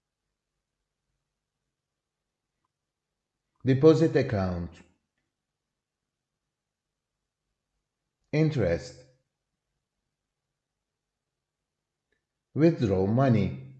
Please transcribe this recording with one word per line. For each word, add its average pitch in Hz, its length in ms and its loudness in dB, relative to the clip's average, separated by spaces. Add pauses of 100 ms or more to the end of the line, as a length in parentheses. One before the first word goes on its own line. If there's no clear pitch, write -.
(3750)
Deposit 156 480 4
account. 92 560 -4 (3500)
Interest. 123 640 -2 (3500)
Withdraw 123 540 0
money. 110 520 0 (200)